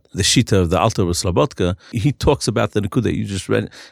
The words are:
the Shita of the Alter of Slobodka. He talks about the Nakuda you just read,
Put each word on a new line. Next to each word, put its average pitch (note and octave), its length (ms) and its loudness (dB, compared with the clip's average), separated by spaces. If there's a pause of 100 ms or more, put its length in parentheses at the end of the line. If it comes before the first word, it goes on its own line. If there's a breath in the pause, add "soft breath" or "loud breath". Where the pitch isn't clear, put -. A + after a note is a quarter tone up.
(140)
the F2+ 80 -2
Shita A2 400 2
of E2 80 0
the E2+ 100 2
Alter A2 220 0
of F2 60 0
Slobodka. F#2 680 0 (160 loud breath)
He B2 200 0
talks - 360 0
about A2 240 -2
the G#2+ 80 0
Nakuda G#2 340 -2
you G#2+ 100 -4
just G2 240 -8
read, G#2+ 200 0 (240 loud breath)